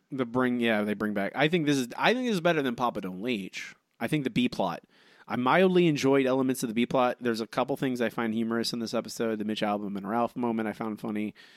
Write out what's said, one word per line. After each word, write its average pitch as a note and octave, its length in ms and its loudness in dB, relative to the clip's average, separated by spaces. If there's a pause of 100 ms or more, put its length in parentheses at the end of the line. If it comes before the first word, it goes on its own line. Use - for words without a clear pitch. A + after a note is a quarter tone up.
(140)
The C3 120 -2
bring, B2 360 0
yeah, A2+ 220 2
they G#2 120 -2
bring G#2 200 -4
back. G2 200 -2
I C#3+ 140 2
think D#3+ 180 0
this D3 100 4
is, B2 200 0
I E3+ 180 2
think B3+ 120 -2
this A3+ 80 0
is F3+ 60 0
better D#3+ 220 2
than B2+ 120 -2
Papa A#2 280 -2
Don't F#2 200 -8
Leech. G#2+ 520 -6 (260)
I A#2 80 -2
think D3+ 160 0
the B2+ 60 -2
B A#2+ 180 2
plot. F2+ 320 -2 (480)
I G#2 80 -4
mildly F3 500 6
enjoyed C3+ 400 4
elements C3 380 2
of B2 40 -2
the G#2+ 60 -6
B A#2+ 120 2
plot. B2 340 2
There's A#2 200 0
a A2+ 60 -6
couple C3 300 -2
things B2+ 240 -2
I A2+ 80 2
find A2+ 260 -2
humorous A2+ 380 -2
in A#2+ 80 -6
this A2+ 140 -6
episode. A2+ 440 -2
The G#2 60 -6
Mitch G#2+ 160 -4
Albom G#2 360 -2
and G2 120 -8
Ralph A#2 260 0
moment A2+ 340 -2
I G#2 40 -2
found G#2+ 280 -6
funny. G#2+ 340 -4 (220)